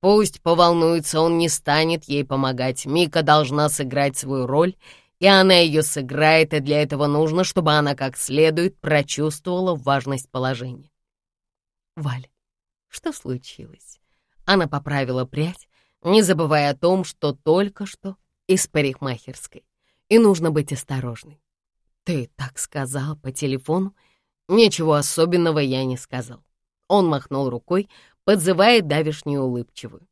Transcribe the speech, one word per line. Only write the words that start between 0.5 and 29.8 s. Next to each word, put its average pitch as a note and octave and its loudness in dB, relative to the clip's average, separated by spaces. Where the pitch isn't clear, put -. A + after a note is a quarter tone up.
он E3+ 2
не E3+ 0
станет D#3 -2
ей C#3+ -4
помогать. C3 -4
Мика D#3+ -2
должна D3 2
сыграть C#3 -4
свою C3 -6
роль, D#3+ 0
и F#3 0
она F#3+ 6
ее D#3+ 4
сыграет, D3+ 0
и D3+ 0
для D3 0
этого D3 -2
нужно, D#3 0
чтобы D#3+ -2
она D3 0
как C3 -8
следует D#3+ 0
прочувствовала D#3 -2
важность C3+ -4
положения». B2+ -8
«Валя, C3 -8
что - -10
случилось?» - -14
Она F#3 2
поправила C#3 -4
прядь, D3+ -8
не G3+ 4
забывая D3+ 2
о C#3 -4
том, F3+ 0
что - -6
только F#3+ -2
что G3 -14
из F#3 2
парикмахерской. C3 -6
И A3 6
нужно F3+ 4
быть D3+ -2
осторожной. C3 -10
«Ты C#3+ -4
так C3 -12
сказал C#3 -8
по C3 -12
телефону?» D3+ -4
«Ничего F3+ 4
особенного E3 0
я C3 -2
не B2+ -6
сказал». B2 -14
Он F#3+ 4
махнул C#3 -4
рукой, F3 -4
подзывая F#3+ 4
давешнюю D3 -4
улыбчивую. B2 -8